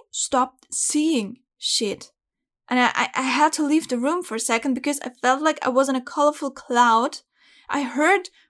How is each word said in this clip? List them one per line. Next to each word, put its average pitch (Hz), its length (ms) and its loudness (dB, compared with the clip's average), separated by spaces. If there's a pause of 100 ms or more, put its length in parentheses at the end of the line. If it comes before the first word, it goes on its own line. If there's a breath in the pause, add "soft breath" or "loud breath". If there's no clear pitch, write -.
(100)
stopped - 600 -4
seeing 294 680 -2 (200)
shit. - 540 -4 (580)
And 247 80 0
I, 247 160 4
I, - 220 0
I 262 60 -2
had 269 320 2
to 302 120 -2
leave 311 220 2
the 247 100 -2
room 311 240 0
for 220 140 -8
a 226 40 -6
second 240 340 0
because 285 260 -4
I 247 100 -10 (100)
felt 262 220 2
like 311 220 2
I - 40 0
was 262 200 2
in 262 80 0
a 254 40 -2
colorful 294 500 0
cloud. 240 680 2 (500 soft breath)
I 285 140 -2
heard 311 460 2 (220 soft breath)